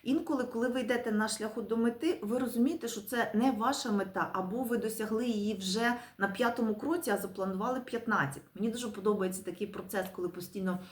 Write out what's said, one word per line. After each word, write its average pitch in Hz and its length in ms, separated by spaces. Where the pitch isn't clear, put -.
Інколи, 269 420
коли 233 240
ви 247 120
йдете 240 320
на 214 160
шляху 220 340
до 214 140
мети, 233 460
ви 220 160
розумієте, 240 500
що 214 120
це 233 340
не 247 160
ваша 226 420
мета, 190 400
або 196 300
ви 233 140
досягли 220 500
її 208 280
вже 202 400
на 196 100
п'ятому 226 460
кроці, 285 360
а 202 60
запланували 190 640
п'ятнадцять. 208 640
Мені 214 160
дуже 240 180
подобається 196 540
такий 190 240
процес, 185 460
коли 175 160
постійно 185 500